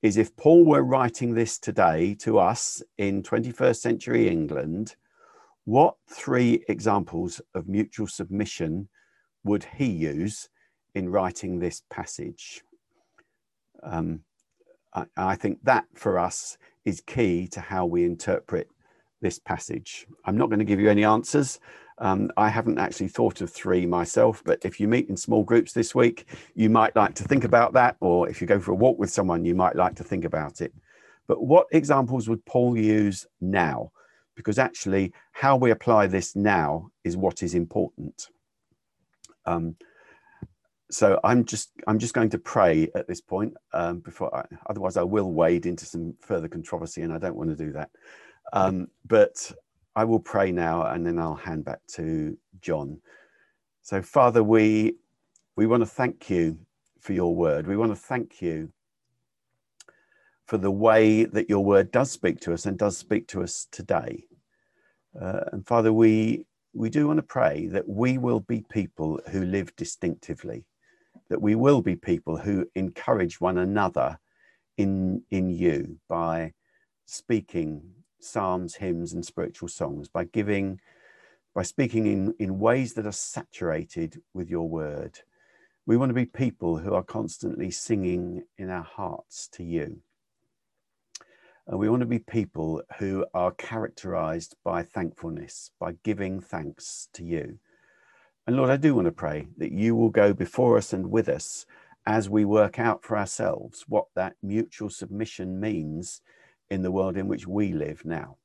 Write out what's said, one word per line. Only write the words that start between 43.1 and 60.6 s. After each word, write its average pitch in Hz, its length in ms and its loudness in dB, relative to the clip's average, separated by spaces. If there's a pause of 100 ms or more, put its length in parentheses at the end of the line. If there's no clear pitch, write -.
point, 104 320 -4 (180)
um, 87 280 -4
before 82 360 -8
I, 64 80 -6 (240)
otherwise 92 300 -4
I 90 60 2
will 95 280 0
wade 82 340 4
into 87 200 -4
some 82 340 -8
further 82 300 -4
controversy, 82 540 -10
and 82 100 -6
I 80 60 -8
don't 85 180 -6
want 80 140 -4
to 76 40 -4
do 76 160 -8
that. 73 180 -10 (600)
Um, 95 380 0 (180)
but - 440 4 (440)
I 110 80 2
will 113 160 2
pray 95 320 0
now 85 360 0
and 85 180 -4
then 85 140 -2
I'll 80 160 -4
hand 78 300 -8
back - 140 -10 (140)
to 80 440 -6 (240)
John. 76 380 -6 (840)
So, 98 200 -4
Father, 120 420 4
we, 110 520 4 (600)
we 107 120 2
want 120 140 4
to 110 60 0
thank - 420 -4
you 82 280 0 (420)
for - 140 -8
your 87 200 0
word. 78 340 0
We 98 100 -2
want 113 140 0
to 101 40 -4
thank 117 460 -10
you 80 300 -6 (1700)
for 113 120 -2
the 98 140 0